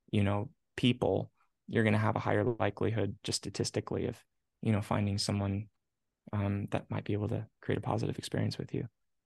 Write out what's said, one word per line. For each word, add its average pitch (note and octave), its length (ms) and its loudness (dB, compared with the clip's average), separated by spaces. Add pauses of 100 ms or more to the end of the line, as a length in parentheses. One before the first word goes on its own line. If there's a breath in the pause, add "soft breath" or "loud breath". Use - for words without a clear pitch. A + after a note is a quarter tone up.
(120)
you G#2 120 4
know, G2+ 260 0 (280)
people, G#2+ 540 2 (360)
you're A2 180 2
gonna G#2+ 140 6
have G#2+ 180 2
a - 20 0
higher G#2 240 2 (160)
likelihood G2+ 640 0
just - 140 -4
statistically G#2 680 -4
of, A#2 100 -4 (440)
you A2+ 120 0
know, G2+ 80 2
finding G2+ 380 0
someone, G2+ 500 0 (640)
um, G2+ 380 0
that - 200 -2
might G#2+ 140 -4
be G#2 80 0
able G#2 160 0
to G#2+ 180 -2 (140)
create - 180 0
a - 20 -6
positive - 380 -2
experience - 380 -2
with - 160 -8
you. - 140 -4 (380)